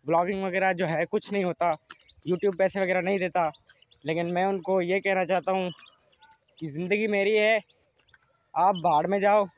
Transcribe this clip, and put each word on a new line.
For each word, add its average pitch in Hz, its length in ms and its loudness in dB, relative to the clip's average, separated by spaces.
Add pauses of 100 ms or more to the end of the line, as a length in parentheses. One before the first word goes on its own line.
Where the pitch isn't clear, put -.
Vlogging 180 380 0
वगैरह 190 300 0
जो 175 120 -2
है 160 200 -2
कुछ 202 280 -6
नहीं 202 100 -2
होता, 175 300 0 (540)
YouTube 180 300 0
पैसे 190 240 0
वगैरह 185 200 0
नहीं 190 180 -2
देता। 175 320 0 (540)
लेकिन 170 260 -2
मैं 180 140 0
उनको 190 360 0
ये 180 180 0
कहना 190 260 0
चाहता 180 260 -2
हूँ 185 200 -2 (880)
कि 160 80 -8
ज़िंदगी 180 400 -2
मेरी 208 280 2
है, 214 260 2 (920)
आप 185 240 4
भाड़ 160 300 2
में 196 120 0
जाओ। 202 280 4 (100)